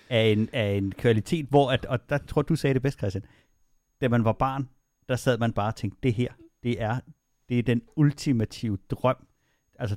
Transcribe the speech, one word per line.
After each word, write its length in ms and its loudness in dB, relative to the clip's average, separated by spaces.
af 160 2
en, 260 2
af 180 0
en 220 -2
kvalitet, 580 0
hvor 200 6
at, 160 0
og 220 -4
der 100 -2
tror 240 -2
du 140 0
sagde 180 0
det 80 -2
bedst, 160 -2
Christian, 260 -4
da 80 2
man 160 2
var 80 2
barn, 360 -4
der 80 -2
sad 220 2
man 140 0
bare 160 0
og 80 -4
tænkte, 260 -8
det 120 2
her, 140 -2
det 200 -4
er, 160 -2
det 100 0
er 40 2
den 200 0
ultimative 840 0
drøm. 260 -2
Altså, 180 -4